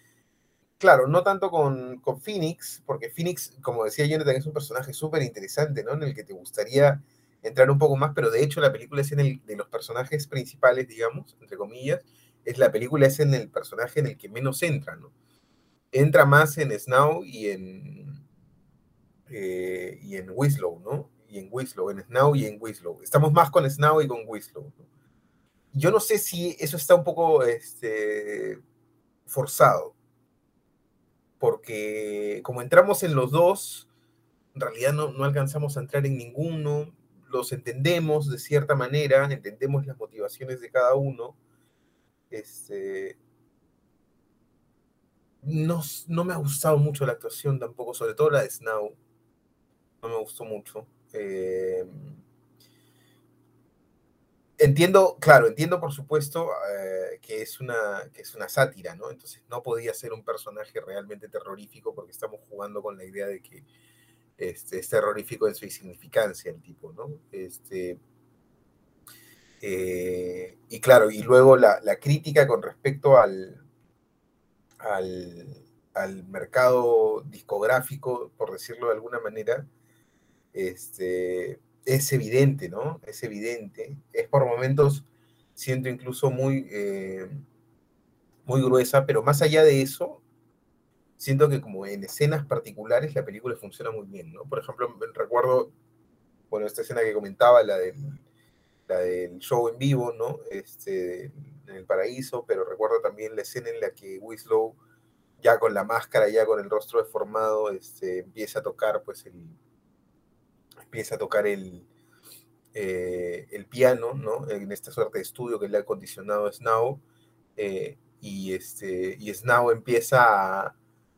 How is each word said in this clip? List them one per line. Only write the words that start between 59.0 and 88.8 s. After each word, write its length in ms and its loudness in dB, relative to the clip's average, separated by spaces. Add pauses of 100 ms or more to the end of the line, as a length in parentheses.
Entonces 380 -20
no 140 -10
podía 320 -6
ser 180 -12
un 120 -14
personaje 560 -12
realmente 480 -14
terrorífico 640 -12
porque 180 -18
estamos 360 -14
jugando 340 -14
con 140 -10
la 80 -20
idea 220 -10
de 140 -10
que, 240 -20 (720)
este, 420 -10
es 100 -12
terrorífico 600 -2
en 60 -6
su 100 -18
insignificancia 840 -6
el 100 -14
tipo, 320 -20
¿no? 260 -16 (140)
Este, 640 -12 (1600)
eh, 1000 -6 (100)
y 120 -14
claro, 300 8
y 120 -8
luego 340 10
la, 260 8
la 160 0
crítica 480 4
con 160 0
respecto 560 2
al, 420 2 (1200)
al, 840 -8 (300)
al 300 -6
mercado 1000 2
discográfico, 1120 -4
por 160 -8
decirlo 360 -10
de 60 2
alguna 260 -10
manera, 460 -6 (840)
este, 1080 -6 (240)
es 280 0
evidente, 560 2
¿no? 380 -8
Es 160 -16
evidente. 720 -10 (160)
Es 160 -4
por 180 2
momentos, 580 2 (500)
siento 340 -6
incluso 420 -4
muy, 400 -2
eh, 580 -8 (1160)
muy 180 0
gruesa, 440 4